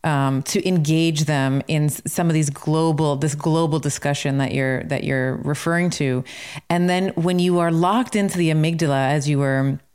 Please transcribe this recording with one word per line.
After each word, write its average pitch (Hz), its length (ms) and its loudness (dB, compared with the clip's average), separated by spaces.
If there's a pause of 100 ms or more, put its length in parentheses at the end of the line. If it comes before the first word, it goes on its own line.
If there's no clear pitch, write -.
um, 135 400 0
to - 220 -2
engage 160 580 2
them 135 440 0
in 151 180 2
s-, - 200 -2
some 170 220 0
of 160 60 2
these 156 140 2
global, 156 680 0
this 147 180 -2
global 160 440 0
discussion - 280 -4 (320)
that 135 140 -2
you're, 131 320 -2
that - 180 -4
you're 131 340 -2
referring 170 540 -2
to. 127 320 -2 (480)
And 175 180 2
then 180 280 0
when 180 240 0
you 175 180 2
are 170 140 2
locked 190 420 2
into 196 240 0
the 165 120 2
amygdala, 156 580 2
as 147 200 0
you 139 120 2
were 135 400 0 (140)